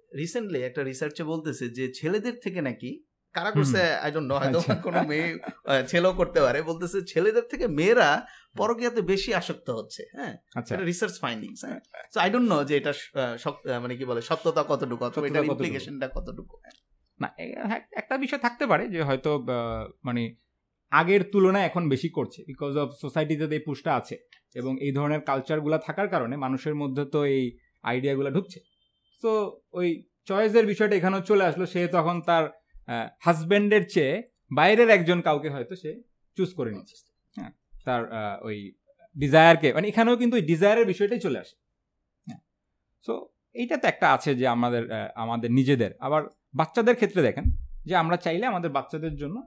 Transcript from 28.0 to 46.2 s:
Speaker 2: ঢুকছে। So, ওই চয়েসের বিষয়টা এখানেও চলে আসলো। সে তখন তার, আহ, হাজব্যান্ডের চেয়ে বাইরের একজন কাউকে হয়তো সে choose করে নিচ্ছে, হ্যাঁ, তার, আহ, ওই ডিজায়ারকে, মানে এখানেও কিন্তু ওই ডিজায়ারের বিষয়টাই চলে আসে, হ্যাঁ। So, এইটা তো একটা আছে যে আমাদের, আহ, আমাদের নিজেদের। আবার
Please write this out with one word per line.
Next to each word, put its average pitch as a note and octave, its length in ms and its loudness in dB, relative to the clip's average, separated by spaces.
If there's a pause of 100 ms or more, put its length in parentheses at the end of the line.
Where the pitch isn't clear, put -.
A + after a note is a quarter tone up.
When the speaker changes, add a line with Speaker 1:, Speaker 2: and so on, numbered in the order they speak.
Speaker 2:
ঢুকছে। G3 280 -4 (640)
So, A3 280 0 (200)
ওই F3 320 -2 (220)
চয়েসের G#3+ 400 4
বিষয়টা G#3 300 2
এখানেও F#3+ 260 2
চলে G3 220 4
আসলো। F3 220 0
সে F3 220 -2
তখন E3+ 340 0
তার, D#3+ 280 2 (380)
আহ, A#2 220 -6 (100)
হাজব্যান্ডের F#3+ 680 2
চেয়ে E3 340 0 (280)
বাইরের G#3 380 6
একজন F3 320 6
কাউকে D3+ 280 0
হয়তো B2+ 260 -8
সে F3 260 -12 (360)
choose F3+ 160 0
করে A#2+ 180 -4
নিচ্ছে, - 240 -14 (400)
হ্যাঁ, - 160 -12 (340)
তার, A#2+ 260 -2
আহ, G#2+ 340 -6
ওই G#2 260 -8 (460)
ডিজায়ারকে, D3+ 560 8
মানে D#3 140 0
এখানেও A#3 300 4
কিন্তু A#3+ 200 2
ওই G#3 40 4
ডিজায়ারের G3+ 440 4
বিষয়টাই G3+ 340 0
চলে A#2+ 200 -2
আসে, - 160 -18 (720)
হ্যাঁ। - 120 -16 (680)
So, - 180 -8 (280)
এইটা A#3+ 240 -4
তো B3 100 0
একটা D#3+ 260 4
আছে C3+ 220 0
যে B2 120 0
আমাদের, A#2+ 440 0
আহ, G#2+ 240 -6
আমাদের A#2 360 -4
নিজেদের। B2+ 480 4
আবার D3 240 0 (320)